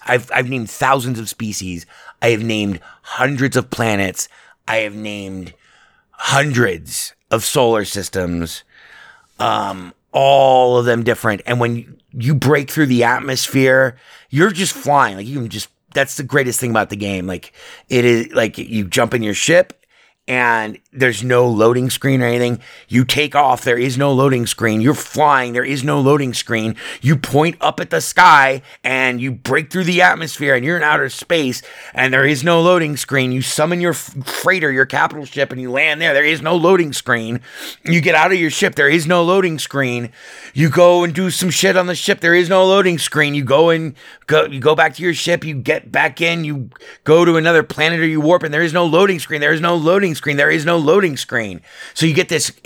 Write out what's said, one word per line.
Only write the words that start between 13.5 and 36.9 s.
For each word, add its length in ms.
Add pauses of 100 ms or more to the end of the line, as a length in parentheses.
you're 220
just 220
flying. 440
Like, 100
you 120
can 100
just, 200 (240)
that's 240
the 60
greatest 360
thing 120
about 180
the 60
game. 320
Like, 260 (340)
it 160
is, 300
like, 240
you 280
jump 280
in 80
your 140
ship 500 (420)
and 520 (180)
there's 260
no 240
loading 440
screen 320
or 20
anything. 340 (280)
You 180
take 300
off. 280
There 140
is 200
no 140
loading 360
screen. 340
You're 140
flying. 580
There 100
is 200
no 180
loading 320
screen. 420 (260)
You 140
point 460
up 180
at 120
the 100
sky 600 (200)
and 380
you 100
break 400
through 120
the 180
atmosphere 540
and 100
you're 100
in 60
outer 280
space 520 (320)
and 180
there 140
is 180
no 180
loading 360
screen. 340
You 120
summon 360
your 120
f-, 200 (140)
freighter, 460
your 160
capital 380
ship, 260
and 100
you 80
land 320
there. 140
There 100
is 160
no 140
loading 380